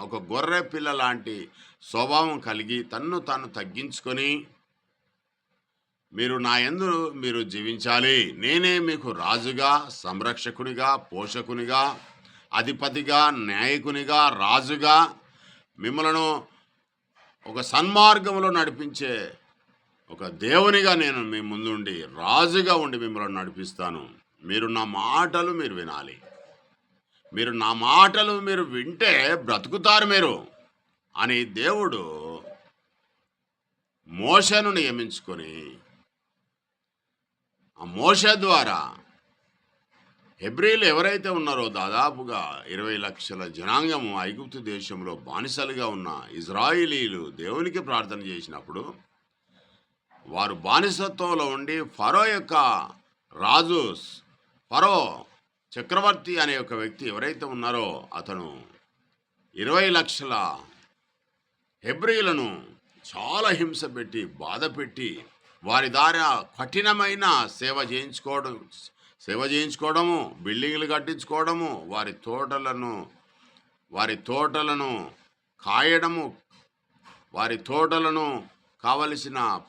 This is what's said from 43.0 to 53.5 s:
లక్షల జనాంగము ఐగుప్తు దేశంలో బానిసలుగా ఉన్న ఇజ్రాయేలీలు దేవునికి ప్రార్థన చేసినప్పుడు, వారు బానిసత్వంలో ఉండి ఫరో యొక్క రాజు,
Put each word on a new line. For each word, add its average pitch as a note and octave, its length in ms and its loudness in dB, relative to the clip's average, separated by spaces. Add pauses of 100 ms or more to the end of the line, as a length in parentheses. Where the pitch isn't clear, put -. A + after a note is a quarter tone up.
లక్షల F#2+ 340 -10 (160)
జనాంగము B2+ 540 -2 (160)
ఐగుప్తు B2+ 340 -12 (120)
దేశంలో F#2 420 -10 (120)
బానిసలుగా B2+ 600 -6 (100)
ఉన్న F2+ 120 -8 (320)
ఇజ్రాయేలీలు A#2+ 840 0 (200)
దేవునికి D#3 460 -6
ప్రార్థన G#2+ 320 -4 (100)
చేసినప్పుడు, D#2+ 540 -12 (1400)
వారు F#2+ 280 -2
బానిసత్వంలో F3 920 0
ఉండి C#3+ 380 -6
ఫరో D3 440 2
యొక్క G3+ 260 -2 (800)
రాజు, C3 600 4 (760)